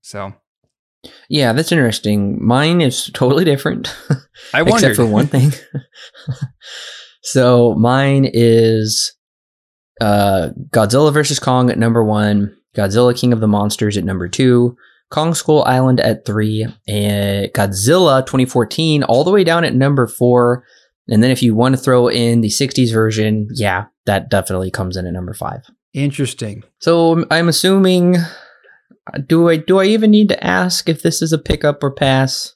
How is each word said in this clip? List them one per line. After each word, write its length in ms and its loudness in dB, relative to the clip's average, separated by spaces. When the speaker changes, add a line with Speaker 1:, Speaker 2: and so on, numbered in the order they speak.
Speaker 1:
So 320 -14
Speaker 2:
Yeah, 240 0
that's 180 0
interesting. 720 0
Mine 380 2
is 320 -2
totally 320 2
different. 560 -2
<laughs> 80 -20
Speaker 1:
I 80 2
Speaker 2:
Except 100 2
Speaker 1:
wondered. 260 2
Speaker 2:
for 80 4
one 220 2
thing. 260 2
<laughs> 100 -8
So 500 2
mine 580 2
is, 800 2
uh, 480 2
Godzilla 420 2
versus 260 0
Kong 300 0
at 100 -2
number 240 2
one, 500 0
Godzilla 420 2
King 140 0
of 80 0
the 80 0
Monsters 480 0
at 80 -2
number 240 -6
two, 480 2
Kong 240 -2
Skull 300 0
Island 380 2
at 240 -2
three, 420 -4
and 680 -2
Godzilla 720 0
twenty 180 0
fourteen 600 -2
all 200 2
the 80 0
way 140 2
down 180 0
at 100 -2
number 320 2
four. 600 0
And 160 2
then 80 2
if 100 -2
you 140 2
wanna 220 2
throw 320 2
in 320 0
the 80 0
sixties 420 -2
version, 640 0
yeah, 320 -4
that 240 -2
definitely 400 -4
comes 280 -8
in 100 -8
at 60 -8
number 200 -10
five. 280 -10
Speaker 1:
Interesting. 720 -6
Speaker 2:
So 340 2
I'm, 180 0
I'm 160 0
assuming, 680 2
do 200 2
I, 80 4
do 240 0
I 60 2
even 260 2
need 160 4
to 160 -4
ask 460 -2
if 140 -4
this 180 -2
is 100 -2
a 60 0
pick 260 -4
up 180 -2
or 120 -4
pass? 640 -2